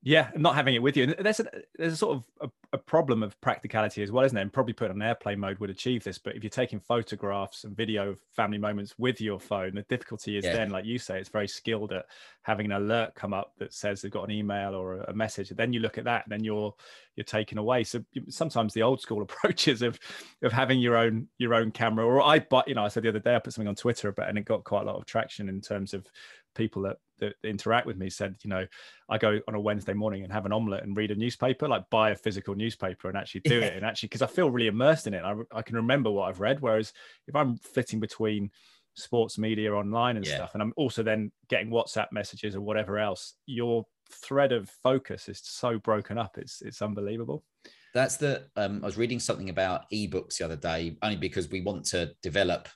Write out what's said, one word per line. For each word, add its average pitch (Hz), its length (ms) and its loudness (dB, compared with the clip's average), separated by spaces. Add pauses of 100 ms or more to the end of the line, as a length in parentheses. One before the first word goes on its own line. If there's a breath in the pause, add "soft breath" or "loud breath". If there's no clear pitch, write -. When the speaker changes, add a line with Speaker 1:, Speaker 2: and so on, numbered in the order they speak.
Speaker 1:
Yeah, 143 320 6
not 147 180 4
having 135 220 4
it - 60 4
with 139 140 4
you. 135 60 6
And 135 160 4
there's 214 220 2
a, 214 100 -2 (260)
there's 165 180 -2
a - 20 -6
sort 147 220 0
of 120 60 -10 (160)
a, - 360 -8
a - 20 -2
problem 135 460 4
of 104 160 -8
practicality 107 600 0
as 101 120 -4
well, 127 120 4
isn't 131 100 0
there? 101 80 0
And 98 100 -4
probably 120 200 0
put 110 200 -4
on 101 100 -4
airplane 107 380 -2
mode 98 180 -4
would 101 120 -6
achieve 120 340 -2
this. 95 140 -8
But - 180 -8
if 107 80 -10
you're 104 60 -6
taking 120 280 -2
photographs 101 880 -4
and 101 120 -12
video 104 340 -2
of 95 80 -8 (120)
family 107 280 0
moments 104 380 -4
with 123 240 -2
your 104 200 -2
phone, 95 340 -4
the 101 80 -6
difficulty 104 560 -6
is 95 60 -4
Speaker 2:
Yeah. 87 100 2
Speaker 1:
then, 110 160 0
like 95 140 -4
you 117 160 -4
say, 95 180 -6
it's 95 100 -10
very 101 200 -2
skilled 107 440 -4
at 92 140 -6 (360 loud breath)
having 104 240 -2
an 101 60 -2
alert 107 440 0
come 101 180 -6
up 98 240 -6
that - 160 -10
says 101 260 -4
they've - 120 -10
got 98 100 -4
an 107 80 -6
email 101 420 -2
or 92 280 -6
a, - 100 -8
a - 40 -8
message. 107 360 -4
And - 80 -10
then 120 140 2
you 117 80 0
look 110 180 -2
at - 60 -8
that, 117 200 0
and 107 80 -12
then 107 120 -4
you're, 107 280 -2 (440 loud breath)
you're 110 80 -6
taken 107 340 -2
away. 117 240 2
So 110 300 -4
you, 127 160 -6
sometimes 127 460 0
the 113 100 2
old 127 160 4
school 107 220 -4
<laughs> 95 60 -6
approaches 139 540 2
of, 120 160 0 (460 loud breath)
of 120 80 4
having 127 260 4
your 120 180 6
own, 113 300 4 (120)
your 117 160 4
own 113 180 4
camera, 113 340 2
or 131 160 6
I, 151 160 8
but, 131 300 4
you 131 80 0
know, 107 80 2
I 104 40 2
said 107 140 0
the 113 60 4
other 107 100 2
day, 120 160 4
I 117 60 4
put 123 120 -10
something 107 160 -4
on 101 60 -2
Twitter 117 360 0
about, 92 180 -4
and 104 100 -2
it 101 60 -4
got 107 180 0
quite 101 200 0
a 104 40 -4
lot 101 100 -4
of - 100 -10
traction 107 420 -4
in 95 120 -6
terms 98 320 -6
of 95 140 -8 (480 loud breath)
people 110 280 -2
that, 98 140 -4 (240)
that 104 140 -2 (100)
interact 110 420 2
with 110 100 -6
me 92 140 -6
said, 101 320 -6
you 104 80 -8
know, 92 160 -2 (420 loud breath)
"I 110 100 -2
go 107 280 4
on 110 80 -6
a 104 60 -2
Wednesday 104 320 -2
morning 104 320 -2
and 95 80 -10
have 104 140 -2
an 101 60 0
omelette 107 300 0
and 101 140 -4
read 107 140 0
a 104 40 0
newspaper," 123 540 0
like, 107 220 0
buy 110 200 6
a 104 60 0
physical 101 380 -4
newspaper 101 540 -4
and 95 100 -6
actually - 240 -8
do 120 180 4
Speaker 2:
Yeah. 110 60 2
Speaker 1:
it. 90 100 -2
And 95 80 -6
actually, 110 240 -4
'cause 120 140 -2
I 123 40 2
feel 170 240 2
really 120 180 2
immersed 131 380 4
in 104 80 -2
it. 85 100 -4
I, 101 100 -2 (180)
I 110 100 -6
can 117 140 -4
remember 117 340 4
what 98 180 2
I've 92 120 -6
read. 135 200 2
Whereas 110 320 2 (360 loud breath)
if 143 80 -2
I'm 131 220 4
flitting - 420 -2
between 104 500 0 (440 soft breath)
sports - 440 0
media 107 340 2
online 110 440 2
and 98 100 -2
Speaker 2:
Yeah. 76 100 -2
Speaker 1:
stuff, 87 180 -6
and 104 80 -2
I'm 110 140 0
also 120 260 0
then 107 280 2 (180)
getting 113 220 0
WhatsApp 110 420 0
messages 104 440 -6
or 98 40 -4
whatever 104 380 -2
else, 104 360 -2 (120)
your 120 380 0 (260)
thread 139 420 2
of 104 160 -2 (140)
focus 127 460 0
is 101 160 -12
so 117 340 -2
broken 107 400 0
up. 107 200 -6
It's, - 240 -14
it's 117 200 -10
unbelievable. 107 600 -6 (500 loud breath)
Speaker 2:
That's 131 220 2
the, 143 300 -2 (100)
um, 101 260 -2
I - 40 -6
was 101 100 -6
reading 120 240 0
something - 300 -4
about 92 420 0
ebooks 98 460 -4
the 87 60 -2
other 80 120 -4
day, 82 460 -2
only 107 140 0
because 87 320 -4
we 95 140 -4
want 95 240 -4
to 85 260 0 (100)
develop 90 540 2